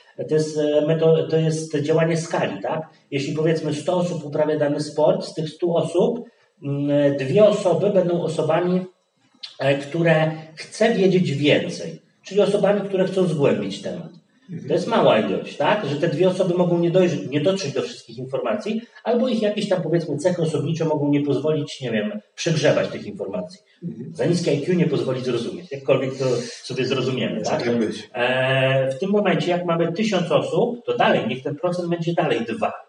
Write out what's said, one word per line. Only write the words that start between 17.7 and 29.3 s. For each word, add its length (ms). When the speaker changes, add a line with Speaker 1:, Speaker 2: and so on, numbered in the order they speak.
Speaker 1:
do 100
wszystkich 360
informacji, 640
albo 240
ich 140
jakieś 260
tam, 140
powiedzmy, 340
cechy 260
osobnicze 420
mogą 240
nie 120
pozwolić, 600
nie 100
wiem, 300
przegrzebać 540
tych 180
informacji. 540
Speaker 2:
Mhm. 320
Speaker 1:
Za 100
niskie 300
I 80
Q 120
nie 120
pozwoli 380
zrozumieć, 480
jakkolwiek 460
to 60
sobie 240
zrozumiemy, 520
Speaker 2:
Może 120
Speaker 1:
tak? 140
Speaker 2:
tak 140
być. 340
Speaker 1:
E, 760
w 80
tym 120
momencie, 400